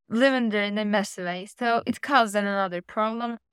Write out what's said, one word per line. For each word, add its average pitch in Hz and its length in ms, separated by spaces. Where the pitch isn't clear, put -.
living 247 400
there 208 140
in 208 140
a 214 80
messy 208 380
way. 180 220
So 233 400
it - 160
causes 233 340
another 196 460
problem, 226 580